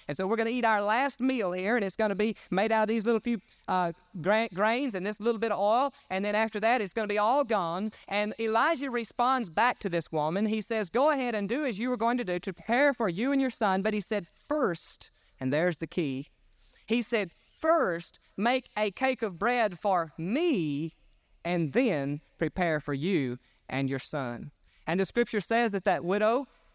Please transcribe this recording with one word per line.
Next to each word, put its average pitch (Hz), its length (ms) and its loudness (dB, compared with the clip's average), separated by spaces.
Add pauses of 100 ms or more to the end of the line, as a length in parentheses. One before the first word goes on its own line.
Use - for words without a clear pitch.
And 151 80 -6
so 190 100 -2
we're 214 80 0
gonna 220 140 0
eat 240 160 0
our 220 160 2
last 240 400 0
meal 233 320 0
here, 190 240 0
and 208 80 0
it's 185 100 -4
gonna 208 200 0
be 214 200 0 (160)
made 196 180 2
out 220 140 2
of 208 60 2
these 220 160 0
little 226 160 2
few, 240 180 -2 (300)
uh, 180 240 0 (260)
gra-, 214 340 2
grains 226 400 0
and 185 120 -4
this 202 160 -6
little 226 180 0
bit 214 140 0
of 165 40 -2
oil. 226 360 2 (160)
And 190 160 -2
then 208 100 0
after 214 240 0
that, 226 220 2
it's 196 100 -6
gonna 220 160 -2
be 208 100 0
all 240 280 4
gone. 196 480 -2 (160)
And 208 320 -2
Elijah 254 500 2
responds 240 580 0
back 214 300 2
to 202 100 -4
this 165 220 -2
woman. 165 360 0
He 220 120 -2
says, 214 300 -4
"Go 277 220 4
ahead 254 220 -2
and 208 140 -2
do 285 180 -2
as 208 140 -2
you 240 100 -2
were 254 60 0
going 233 220 2
to 240 80 -4
do 180 140 -2
to 190 120 -6
prepare 262 420 2
for 233 140 0
you 196 240 0
and 277 80 2
your 262 100 2
son." 196 320 0
But 208 120 0
he 214 80 -2
said, 202 260 -4 (220)
"First," 254 600 -2 (300)
and 131 140 -2
there's 165 240 2
the 165 100 -6
key, 139 400 -4 (600)
he 240 140 2
said, 214 300 -2
"First, 240 880 -2 (160)
make 247 400 0
a 214 160 0
cake 262 300 -2
of 185 180 -4
bread 220 400 0
for 175 380 0
me, 170 760 0 (540)
and 170 260 0
then 151 480 0 (180)
prepare 160 440 0
for 147 120 -6
you 139 460 0 (300)
and 135 200 -2
your 135 100 -2
son." 135 520 -8 (340)
And 175 140 0
the 190 60 0
Scripture 233 340 0
says 226 320 0
that 196 140 -4
that 170 180 2
widow 214 440 0 (260)